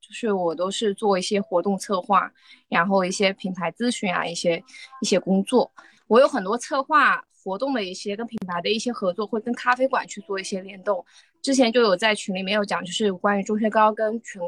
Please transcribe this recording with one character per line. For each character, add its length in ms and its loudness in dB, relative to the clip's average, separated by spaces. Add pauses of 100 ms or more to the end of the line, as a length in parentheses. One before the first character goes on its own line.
就 120 -20
是 200 -2
我 220 0
都 160 -2
是 240 -2
做 240 2
一 40 -4
些 180 0
活 220 -2
动 160 0
策 220 -4
划， 300 0 (380)
然 180 2
后 180 2
一 60 -2
些 240 0
品 200 -8
牌 180 -6
咨 180 -2
询 220 -4
啊， 140 -2
一 80 -8
些， 280 0 (380)
一 60 -4
些 140 2
工 240 2
作。 260 2 (380)
我 120 6
有 60 8
很 160 0
多 160 -2
策 240 -4
划 420 2 (180)
活 140 -6
动 160 -2
的 100 -2
一 120 -6
些 220 -6
跟 100 -8
品 100 -10 (100)
牌 140 -4
的 80 -2
一 100 2
些 140 -4
合 200 -2
作， 140 -4
会 140 -2
跟 140 -4
咖 200 0
啡 120 2
馆 200 0
去 160 -14
做 160 -4
一 40 -6
些 200 -6
联 200 -18
动。 220 0 (360)
之 140 0
前 160 6
就 100 4
有 140 6
在 200 4
群 200 -6
里 80 -4
面 140 -2
有 80 2
讲， 200 -4
就 60 -8
是 220 0
关 260 0
于 40 -2
钟 160 -2
薛 120 2
高 220 4
跟 280 -2
全 280 -12